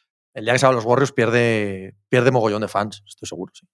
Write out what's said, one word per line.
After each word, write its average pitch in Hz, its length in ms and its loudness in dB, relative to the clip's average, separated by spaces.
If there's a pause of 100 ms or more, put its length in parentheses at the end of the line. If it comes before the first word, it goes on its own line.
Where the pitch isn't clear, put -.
(320)
el 110 120 -12
día 117 100 2
que 131 60 2
se 139 60 6
va 131 60 6
a - 40 0
los 113 100 -4
Warriors 131 260 2
pierde, 110 840 0 (140)
pierde 127 220 2
mogollón 110 320 0
de 104 60 -4
fans, 101 380 -6
estoy - 220 -18
seguro, 85 260 -12
sí. - 200 -20